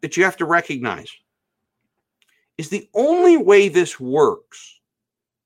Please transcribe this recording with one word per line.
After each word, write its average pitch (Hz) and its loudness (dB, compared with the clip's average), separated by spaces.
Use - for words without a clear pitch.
that - -10
you 180 2
have 190 -2
to 175 -6
recognize 147 -6
is 156 -12
the 208 -10
only 339 2
way 202 4
this 165 -2
works, 127 -4